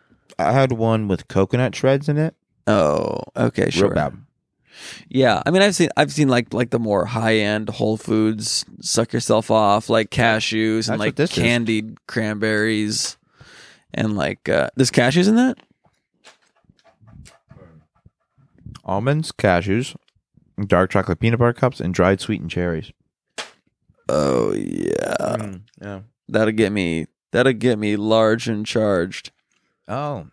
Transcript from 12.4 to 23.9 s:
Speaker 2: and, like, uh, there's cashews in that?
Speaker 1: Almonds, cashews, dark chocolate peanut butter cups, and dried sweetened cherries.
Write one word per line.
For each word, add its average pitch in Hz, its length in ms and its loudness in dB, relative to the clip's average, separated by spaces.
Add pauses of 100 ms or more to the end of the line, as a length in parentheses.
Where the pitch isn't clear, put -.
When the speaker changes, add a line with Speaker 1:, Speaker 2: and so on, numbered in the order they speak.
Speaker 2:
and, 107 240 -2
like, 90 320 -4
uh, 71 260 0
there's 127 160 2
cashews 147 380 2
in 220 60 4
that? 254 220 2 (3250)
Speaker 1:
Almonds, 131 480 -2
cashews, 101 640 0 (720)
dark 92 240 4
chocolate 95 280 0
peanut 117 200 0
butter 120 140 2
cups, - 260 -2
and 92 140 -4
dried 95 260 4
sweetened 85 320 -6
cherries. 87 400 -4 (1160)